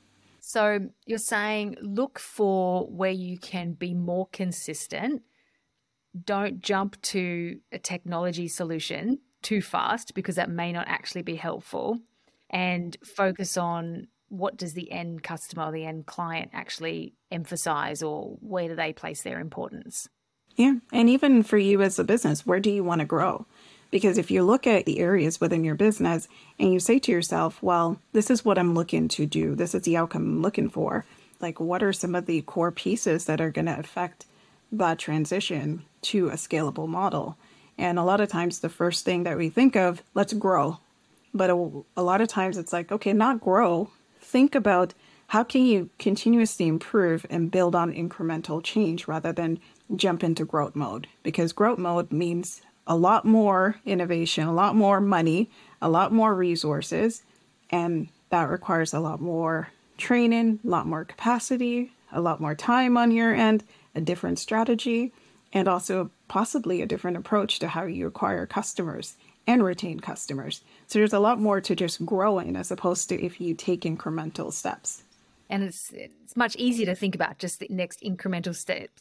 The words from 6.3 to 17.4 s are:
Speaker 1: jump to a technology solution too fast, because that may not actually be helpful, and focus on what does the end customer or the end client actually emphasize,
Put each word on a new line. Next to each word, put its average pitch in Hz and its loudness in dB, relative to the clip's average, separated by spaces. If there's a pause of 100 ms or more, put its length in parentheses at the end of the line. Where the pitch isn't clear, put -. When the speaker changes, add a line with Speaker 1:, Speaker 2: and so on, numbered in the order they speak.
Speaker 1:
jump 196 -2
to 175 -4 (120)
a 165 -12
technology 175 -6
solution 165 -4 (220)
too 214 0
fast, - -4
because 190 -6
that 175 -2
may 175 -4
not 170 -6
actually - -6
be 170 -8
helpful, 175 -6 (520)
and 180 -4
focus 185 -2
on 170 -6 (240)
what 190 -6
does 170 -10
the 175 -12
end 170 -10
customer 165 -10
or 156 -6
the 160 -8
end 160 -10
client 165 -8
actually - -10 (160)
emphasize, 160 -4